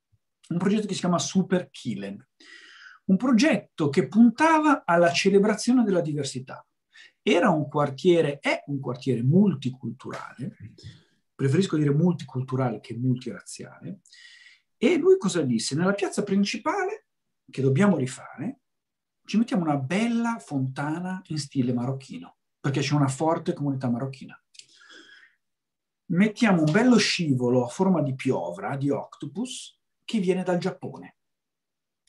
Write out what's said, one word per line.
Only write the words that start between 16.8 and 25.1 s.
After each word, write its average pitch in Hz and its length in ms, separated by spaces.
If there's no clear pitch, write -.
che - 100
dobbiamo 147 380
rifare, - 640
ci 196 100
mettiamo 220 280
una 147 120
bella 226 640
fontana 151 880
in 151 120
stile 127 360
marocchino, - 600
perché 147 200
c'è 143 140
una 143 140
forte 160 440
comunità 135 380
marocchina. 135 520